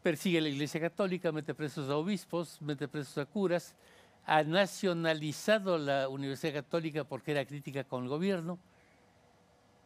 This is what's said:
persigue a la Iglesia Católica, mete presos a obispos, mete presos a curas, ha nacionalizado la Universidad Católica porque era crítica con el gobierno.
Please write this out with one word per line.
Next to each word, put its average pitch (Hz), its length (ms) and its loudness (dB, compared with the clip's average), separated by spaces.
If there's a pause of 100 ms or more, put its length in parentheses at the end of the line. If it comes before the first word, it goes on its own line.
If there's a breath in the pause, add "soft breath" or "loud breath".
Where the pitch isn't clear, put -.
persigue 170 360 2
a - 20 4
la 156 80 2
Iglesia 143 320 -2
Católica, 175 500 0
mete 151 220 -4
presos 143 360 -4
a 143 60 0
obispos, 170 640 -4
mete 147 260 -4
presos 147 300 -8
a 143 80 -2
curas, 175 500 0 (500 loud breath)
ha 156 180 6
nacionalizado 170 1300 2
la 139 320 2
Universidad 139 440 -4
Católica 151 500 -2
porque 135 280 -6
era 143 140 2
crítica 139 380 -6
con 127 200 -4
el 123 60 -4
gobierno. 175 500 0 (1300 soft breath)